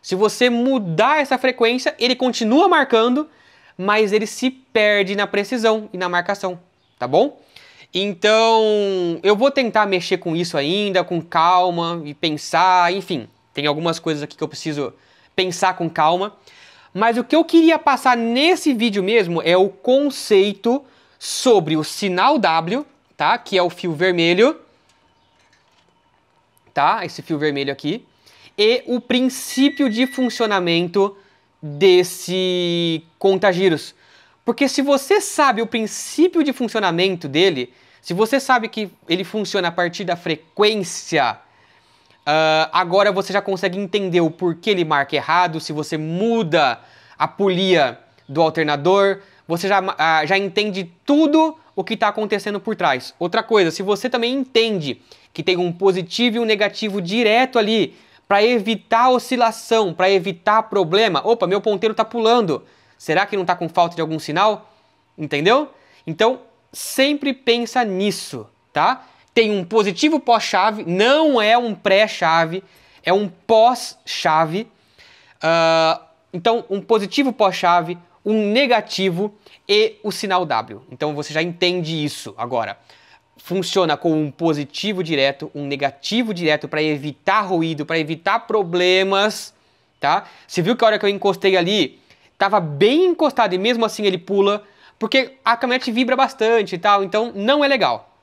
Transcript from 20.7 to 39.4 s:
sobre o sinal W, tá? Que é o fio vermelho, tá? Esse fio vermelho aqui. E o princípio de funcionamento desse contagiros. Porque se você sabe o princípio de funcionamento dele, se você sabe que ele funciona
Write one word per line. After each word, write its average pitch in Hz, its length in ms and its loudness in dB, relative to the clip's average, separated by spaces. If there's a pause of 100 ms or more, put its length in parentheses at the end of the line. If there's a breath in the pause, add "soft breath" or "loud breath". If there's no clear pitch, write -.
sobre 170 580 2
o 156 60 0
sinal 202 560 0
W, 180 480 0 (300)
tá? 170 220 0
Que 196 200 -2
é 175 40 4
o 175 80 0
fio 175 220 -8
vermelho, 180 640 2 (2250)
tá? 180 320 0
Esse - 180 -12
fio 156 160 -6
vermelho 143 340 -2
aqui. 151 340 -8 (520 soft breath)
E 220 280 2
o 247 140 -2
princípio 262 920 0
de 233 160 0
funcionamento 196 1080 -2 (460 soft breath)
desse 175 1400 0 (140)
contagiros. 185 760 0 (500 soft breath)
Porque 254 240 0
se 277 120 -2
você 277 400 0
sabe 262 400 0
o 226 60 -2
princípio 294 760 -2
de 277 120 0
funcionamento 185 720 -2
dele, 143 440 0 (280 soft breath)
se - 140 -8
você 220 260 0
sabe 233 280 0
que 214 220 -8 (180)
ele 180 160 -2
funciona 190 440 -4